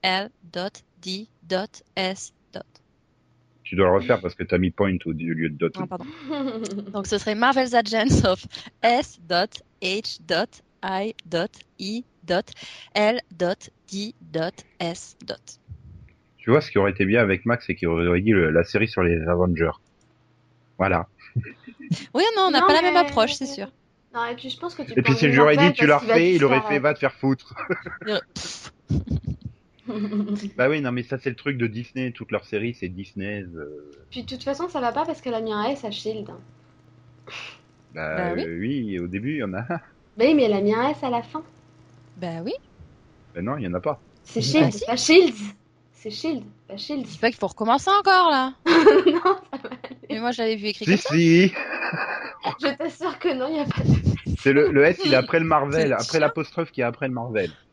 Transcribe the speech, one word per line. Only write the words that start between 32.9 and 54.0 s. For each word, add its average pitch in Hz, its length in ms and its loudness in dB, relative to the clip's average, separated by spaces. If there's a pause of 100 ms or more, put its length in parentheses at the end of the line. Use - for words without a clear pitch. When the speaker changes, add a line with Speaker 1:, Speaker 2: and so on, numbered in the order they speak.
Speaker 2:
Euh... 76 500 -14 (200)
Speaker 3:
Puis 247 120 -12
de - 40 -14
toute 254 160 -14
façon, 277 260 -6
ça 320 100 -6
va 240 120 -2
pas 277 140 -4
parce 320 160 -8
qu'elle 247 120 -8
a 220 80 -4
mis 220 100 -6
un 208 140 -4
S 277 180 -4
à 214 80 -8
shield. 214 340 -8 (1700)
Speaker 2:
Bah, 78 200 -6
Speaker 1:
Bah 175 200 -2
oui. 175 100 -4
Speaker 2:
euh, 85 140 -8
oui, 110 400 -4
au 87 80 -6
début 104 260 -6
il 156 40 -6
y 131 60 -4
en 98 100 -6
a. 104 100 -6
Speaker 3:
Bah 165 140 -6 (480)
oui, 311 100 6
mais 277 80 4
elle 214 100 2
a 196 80 0
mis 208 120 2
un 240 160 0
S 302 140 -4
à 262 60 -4
la 233 140 -2
fin. 311 200 -12 (760)
Speaker 1:
Bah 165 260 -8
oui. 247 100 -6 (800)
Speaker 2:
Bah 85 80 -8
non, 123 160 -4
il 131 60 -8
y 92 40 -6
en 87 60 -6
a 90 60 -2
pas. 139 200 -4 (240)
Speaker 3:
C'est - 180 -6
Speaker 1:
Bah - 40 -2
Speaker 3:
shield, 262 280 2
Speaker 1:
si. 311 120 -8
Speaker 3:
pas 233 120 -2
shield. 320 380 6 (580)
C'est - 180 -14
shield, 277 320 -6 (240)
pas 196 100 -16
shield. 277 300 -8
Speaker 1:
Je 156 40 -16
dis 156 60 -16
pas 226 120 2
qu'il 240 100 -8
faut 196 80 -4
recommencer 240 420 0
encore 381 400 6
là. 262 300 0
Speaker 3:
<laughs> - 60 -8
Non, 339 580 4
ça 370 400 -2
va 214 60 -12
aller. - 280 -14 (120)
Speaker 1:
Mais 220 100 -6
moi 240 120 -2
je 240 100 -6
l'avais 226 140 0
vu 208 120 -6
écrit 208 180 -6
Speaker 2:
Si, 165 60 2
Speaker 1:
comme 196 100 6
ça. - 140 -6
Speaker 2:
si. 170 380 6 (1080)
Speaker 3:
Je 277 160 -2
t'assure 320 400 -6
que 349 160 -2
non, 262 160 -4
il 320 80 -4
y - 20 -2
a 294 60 -2
pas - 180 -6
de - 540 0